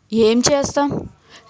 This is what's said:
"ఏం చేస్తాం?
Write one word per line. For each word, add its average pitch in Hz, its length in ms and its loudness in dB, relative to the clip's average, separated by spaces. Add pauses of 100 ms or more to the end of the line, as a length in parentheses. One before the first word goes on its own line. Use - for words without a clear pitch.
(120)
"ఏం 226 300 2 (100)
చేస్తాం? 277 560 -2 (420)